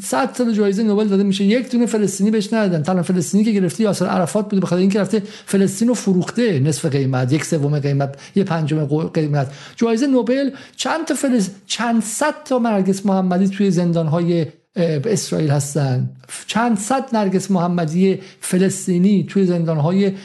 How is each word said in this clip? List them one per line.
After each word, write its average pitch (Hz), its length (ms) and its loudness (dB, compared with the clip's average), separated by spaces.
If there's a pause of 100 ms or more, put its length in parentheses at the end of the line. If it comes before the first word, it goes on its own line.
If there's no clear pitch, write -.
صد 262 300 -2
تا 233 200 -2
جایزهٔ 202 320 2
نوبل 208 240 2
داده 196 140 2
می‌شه، 196 220 0
یک 226 260 2
دونه 240 160 2
فلسطینی 208 440 0
بهش 214 220 0
ندادن. 196 300 2
تنها 185 200 0
فلسطینی 190 420 2
که 233 80 2
گرفته 196 300 0
یاسر 196 240 0
عرفات 202 440 0
بوده، 190 100 0
بخاطر 180 200 0
اینکه 196 200 2
رفته 196 220 0 (240)
فلسطین 196 420 2
رو 247 60 2
فروخته 185 680 0
نصف 147 240 0
قیمت، 131 480 0
یک 156 120 0
سوم 147 340 0
قیمت، 139 380 -2 (180)
یه 196 100 2
پنجم 156 420 -2
قو-، 156 280 -2
قیمت. 147 380 0 (240)
جایزهٔ 226 300 0
نوبل 262 440 2 (260)
چند 320 280 -4
تا 311 100 -2
فلس-، 247 360 0 (160)
چند 233 360 -2
صد 294 320 -2 (100)
تا 254 140 0
نرگس 196 480 0
محمدی 185 420 2
توی 196 220 0
زندان‌های، 170 760 0 (300)
اه، 165 280 0
اسرائیل 175 460 -2
هستن، 135 600 -2 (360)
چند 226 320 0
صد 262 380 -2
نرگس 190 340 0
محمدی 175 680 0 (220)
فلسطینی 185 880 2
توی 196 160 2
زندان‌های 175 680 0 (120)